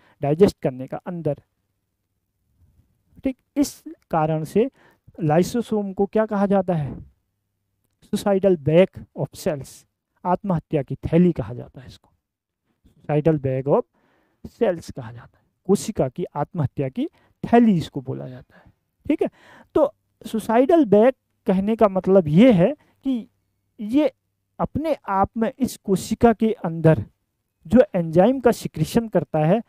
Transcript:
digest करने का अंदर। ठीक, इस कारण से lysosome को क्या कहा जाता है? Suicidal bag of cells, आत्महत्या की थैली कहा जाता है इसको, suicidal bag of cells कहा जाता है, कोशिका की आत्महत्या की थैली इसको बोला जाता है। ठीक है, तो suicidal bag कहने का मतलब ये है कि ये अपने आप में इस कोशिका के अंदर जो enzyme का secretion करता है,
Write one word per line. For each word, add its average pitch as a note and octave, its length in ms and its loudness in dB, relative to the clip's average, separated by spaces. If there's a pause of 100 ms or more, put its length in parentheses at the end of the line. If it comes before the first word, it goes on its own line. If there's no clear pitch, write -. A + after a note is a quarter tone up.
(220)
digest D#3 380 2
करने C3 280 -6
का - 100 -12
अंदर। D#3 460 -8 (1800)
ठीक, C4+ 140 -6 (200)
इस - 260 -4 (280)
कारण D#3 320 0
से A3+ 260 0 (500)
lysosome F#3+ 760 -2
को G3+ 120 -2
क्या A3 200 -2
कहा G3+ 200 -2
जाता F#3+ 280 0
है? C#3+ 380 -6 (1040)
Suicidal G3 440 2
bag D#3 460 2 (160)
of C#3 140 -4
cells, - 520 -10 (400)
आत्महत्या F3+ 580 -2
की C3+ 120 -10
थैली F3 360 2
कहा A#2+ 220 -8
जाता B2 280 -16
है - 60 -20
इसको, - 220 -20 (880)
suicidal D3+ 420 -2
bag C3 280 -4
of G3+ 160 2 (800)
cells F3 300 -2
कहा A#2 200 -14
जाता - 260 -20
है, - 80 -20 (220)
कोशिका F3+ 420 -2
की F3 160 -8 (100)
आत्महत्या D3 540 -6
की C4+ 180 -8 (360)
थैली A#3 340 4
इसको C#3 240 -8
बोला C3+ 280 -10
जाता - 280 -20
है। - 140 -20 (340)
ठीक D#4 160 -2
है, - 80 -2 (460)
तो D#4 180 0 (320)
suicidal B3+ 600 2
bag G#3 280 4 (340)
कहने G3 280 0
का A3 120 4
मतलब F#3+ 400 2
ये G#3 240 8
है G3 220 4
कि - 540 -8 (520)
ये B3 320 0 (480)
अपने C#4+ 360 -4 (140)
आप G3 280 0
में A3+ 220 -2
इस B3 180 -4
कोशिका A3 560 0
के A3 180 0 (140)
अंदर E3 400 2 (600)
जो G3 180 2 (120)
enzyme F3+ 440 2
का A#3 120 2
secretion - 560 -4
करता D#3+ 320 -4
है, F3 300 2